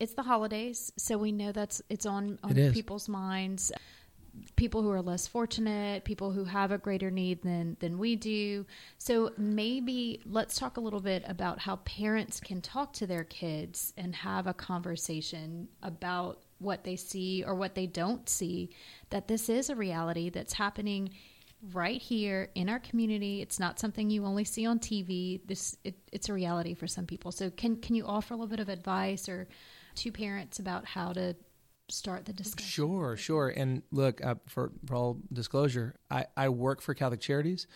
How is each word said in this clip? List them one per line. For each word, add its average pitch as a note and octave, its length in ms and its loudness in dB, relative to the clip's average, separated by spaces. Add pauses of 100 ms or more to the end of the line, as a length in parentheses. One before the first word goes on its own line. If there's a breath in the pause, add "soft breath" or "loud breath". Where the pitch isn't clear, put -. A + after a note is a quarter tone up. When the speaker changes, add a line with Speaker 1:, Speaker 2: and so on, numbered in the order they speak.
Speaker 1:
it's A3+ 140 -2
the C#4 80 0
holidays. A3+ 760 0
So G#3+ 220 2
we G#3+ 120 2
know G#3 220 0
that's, G#3 380 -2
it's G#3+ 160 -2
on, G3+ 360 -2
on G#3 100 2
Speaker 2:
It C3 60 8
is. C#3 140 8
Speaker 1:
people's G#3 340 -2
minds, F#3+ 640 -2 (840 loud breath)
people A3 260 4
who G#3 80 4
are F#3+ 120 2
less F3+ 240 0
fortunate, G#3+ 760 0
people G3 260 -2
who G3 140 0
have G3 260 2
a G3+ 80 2
greater F#3+ 320 0
need F3+ 320 2
than, E3+ 380 0
than F3 180 0
we A3+ 180 2
do. G#3 500 0 (320 loud breath)
So A3+ 400 4
maybe A#3 880 2
let's - 320 0
talk B3+ 180 -4
a A#3+ 40 -2
little G#3 200 0
bit F#3+ 260 2
about F3+ 320 -2
how F#3+ 180 -2
parents G#3+ 640 0
can F#3 200 -6
talk C#4 340 -4
to G#3 120 -4
their F3 180 -2
kids - 720 -4
and F3+ 180 -4
have F#3+ 320 -2
a F3+ 60 2
conversation E3 1160 -4 (140)
about F3+ 600 -4 (160)
what F#3+ 260 -2
they F3+ 120 -2
see F#3 500 -2
or F#3+ 80 0
what F#3 200 -2
they F#3 120 0
don't F3+ 420 0
see, F3 420 0 (380 loud breath)
that G3 180 -2
this A3 220 2
is A#3 220 2
a C#4+ 40 -2
reality E3+ 540 0
that's F3 240 -4
happening G3+ 580 0 (640 loud breath)
right F#3 300 0
here G3+ 520 0
in F3+ 140 2
our A#3 100 2
community. G#3+ 600 0
It's - 180 -4
not F3+ 220 0
something G#3+ 300 2
you G#3 160 2
only G3+ 180 2
see A3 220 0
on A#3 120 6
T A3 220 0
V. F3+ 460 -2
This, - 360 -4
it, F#3 120 -6 (180)
it's G3+ 160 -4
a G3+ 60 0
reality F3 400 0
for G3 120 -4
some F3 200 -4
people. F3 260 -6
So F#3+ 160 -2
can, A3+ 280 2
can A#3 180 0
you A3+ 100 4
offer G#3+ 300 0
a - 20 -4
little A3+ 140 -4
bit A3+ 100 0
of G3 80 -2
advice F#3+ 640 0
or F3+ 180 -6 (460 loud breath)
to A#3 180 -4
parents G3+ 460 -4
about F#3 260 -4
how F3 300 -4
to F3+ 200 0 (540)
start - 360 -4
the G#3+ 80 -8
discussion? - 360 -6
Speaker 2:
Sure, D3+ 480 2
sure. D3+ 320 4
And C3 420 2
look, C3+ 340 4
uh, B2 120 2 (100)
for, - 260 -2 (140)
for B2+ 80 -2
all B2 260 0 (120)
disclosure, B2 640 2 (160)
I, C3 160 0 (100)
I C3+ 120 4
work C3 320 2
for D3 140 -2
Catholic B2 260 2
Charities, D3 560 2